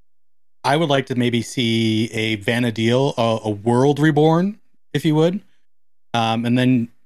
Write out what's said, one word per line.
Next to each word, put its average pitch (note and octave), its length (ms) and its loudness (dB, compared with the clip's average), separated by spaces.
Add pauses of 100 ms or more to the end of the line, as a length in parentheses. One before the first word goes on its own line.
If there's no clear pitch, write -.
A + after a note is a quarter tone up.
(640)
I C#3+ 120 2
would E3 120 0
like C#3 180 0
to C3 80 -8
maybe A#2+ 280 0
see A2+ 680 -2
a A2 260 -4
Vana'diel, A#2 760 0
a, A2+ 300 -2
a G#2+ 40 -2
world A#2+ 500 0
reborn, D#3+ 580 2 (360)
if C#3+ 100 -4
you D3+ 100 2
would. E3+ 280 0 (720)
Um, A#2 320 0
and A#2+ 120 2
then B2+ 300 2 (180)